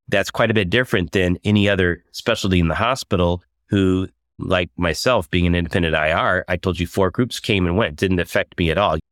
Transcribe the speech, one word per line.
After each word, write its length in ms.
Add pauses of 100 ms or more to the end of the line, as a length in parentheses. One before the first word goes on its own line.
That's 220
quite 200
a 40
bit 160
different 420
than 320
any 240
other 340 (100)
specialty 480
in 80
the 60
hospital 680 (240)
who, 420 (300)
like 400
myself, 520
being 160
an 80
independent 400
I 180
R, 360
I 80
told 240
you 60
four 240
groups 280
came 280
and 100
went, 200
didn't 240
affect 380
me 120
at 80
all. 140
Y-, 80 (120)